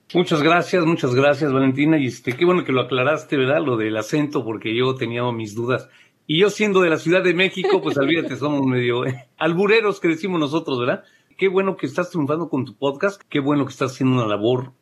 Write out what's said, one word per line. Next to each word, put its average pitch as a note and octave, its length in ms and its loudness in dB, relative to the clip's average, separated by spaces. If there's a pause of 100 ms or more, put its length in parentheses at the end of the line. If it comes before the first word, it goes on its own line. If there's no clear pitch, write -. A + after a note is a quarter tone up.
(120)
Muchas E3+ 300 2
gracias, E3+ 420 2
muchas D#3 300 0
gracias, C#3 360 4
Valentina. C3+ 480 2
Y C3+ 80 0
este, B2 300 -6
qué F3 80 0
bueno F3 200 4
que C#3 80 -2
lo B2+ 100 2
aclaraste, C#3 560 0
¿verdad? C#3 260 2
Lo B2 140 0
del A2 180 -2
acento, D3 480 -2
porque A2 320 -4
yo B2+ 180 0
tenía A#2+ 280 -4 (100)
mis A2 220 -8
dudas. A#2 340 -4 (380)
Y D#3 140 0
yo G3+ 100 4
siendo G3+ 300 2
de F3 100 4
la D#3 80 2
Ciudad F3 240 0
de F3+ 120 2
México, F#3 480 0
pues D#3 160 -4
olvídate, D3+ 380 0
<laughs> - 20 -8
somos C#3+ 280 -2
medio, B2 400 0
eh, B2+ 220 -8 (100)
albureros G3 600 2
que F3 80 0
decimos E3+ 320 -2
nosotros, C#3+ 380 -2
¿verdad? C3+ 260 -4 (320)
Qué F#3+ 120 0
bueno F#3+ 280 -2
que - 100 -6
estás F3 240 -6
triunfando D#3 380 -2
con C3 160 -2
tu A2 120 -14
podcast, C#3 520 -4
qué D3 120 -2
bueno C#3+ 240 0
que B2+ 80 -8
estás B2+ 200 -4
haciendo C3 240 0
una A#2+ 100 2
labor A#2 560 0